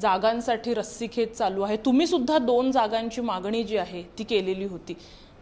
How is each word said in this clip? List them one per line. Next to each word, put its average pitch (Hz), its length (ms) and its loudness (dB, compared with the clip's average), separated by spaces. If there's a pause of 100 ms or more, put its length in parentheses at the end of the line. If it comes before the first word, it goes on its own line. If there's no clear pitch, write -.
जागांसाठी 226 720 2
रस्सीखेच 226 640 -4
चालू 196 240 0
आहे. 208 160 0
तुम्ही 269 300 4
सुद्धा 311 300 2
दोन 247 340 2
जागांची 226 500 0
मागणी 214 420 -2
जी 208 140 -2
आहे 175 260 -4
ती - 200 -12
केलेली 190 420 0
होती, 175 280 -10 (480)